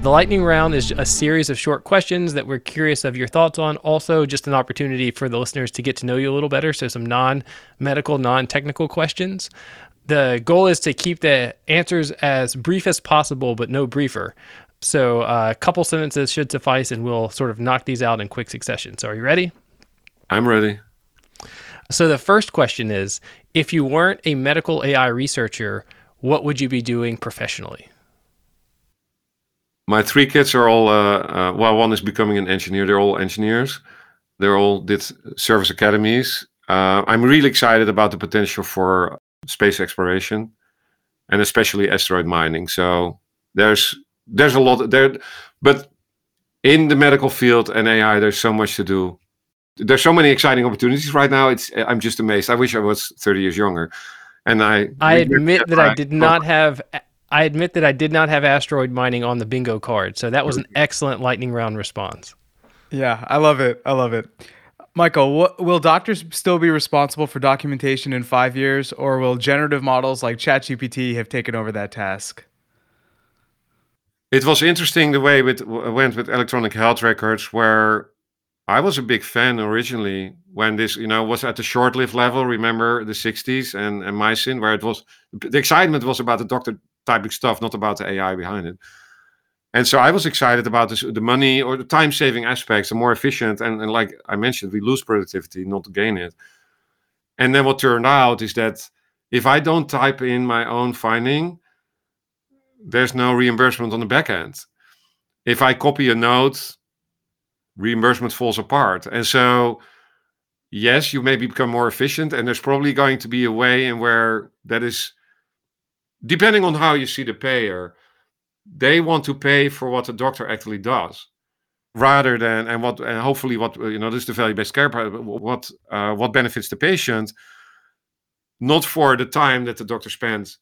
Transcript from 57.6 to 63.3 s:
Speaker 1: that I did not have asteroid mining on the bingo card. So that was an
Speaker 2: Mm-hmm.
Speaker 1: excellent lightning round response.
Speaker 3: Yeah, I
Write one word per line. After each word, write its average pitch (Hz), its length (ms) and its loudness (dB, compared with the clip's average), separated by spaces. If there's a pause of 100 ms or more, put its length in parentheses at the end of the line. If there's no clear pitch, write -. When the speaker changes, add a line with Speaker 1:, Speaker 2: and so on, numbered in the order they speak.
Speaker 1:
that 165 100 0
I 143 80 4
did 151 220 -2
not 156 160 2
have 147 160 2
asteroid 139 440 0
mining 123 360 -2
on 120 120 -2
the 113 80 -4
bingo 117 360 -4
card. 98 360 -4
So 117 120 -6
that 131 160 0
was 147 100 -2
an 190 80 -4
Speaker 2:
Mm-hmm. - 140 -8
Speaker 1:
excellent 143 420 -2
lightning 127 320 -2
round 113 260 -4
response. - 560 -8 (560)
Speaker 3:
Yeah, 123 380 -4
I 131 80 -2